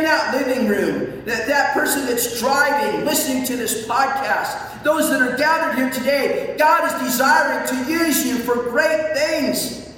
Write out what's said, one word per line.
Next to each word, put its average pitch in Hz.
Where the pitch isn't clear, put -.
that 302
living 254
room, -
that, 233
that 277
person 277
that's 240
driving, 277
listening 262
to 247
this 220
podcast, 226
those 302
that 262
are 247
gathered 311
here 262
today, 262
God 320
is 262
desiring 269
to 254
use 330
you 247
for 240
great 302
things. 311